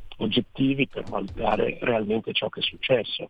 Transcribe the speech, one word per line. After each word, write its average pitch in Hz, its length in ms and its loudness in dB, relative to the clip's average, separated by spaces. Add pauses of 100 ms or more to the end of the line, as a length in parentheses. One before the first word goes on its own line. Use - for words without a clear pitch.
(180)
oggettivi 135 680 2
per - 180 -6
valutare 107 760 0
realmente 110 540 2
ciò 107 160 -2
che - 100 -12
è - 40 -4
successo. - 680 0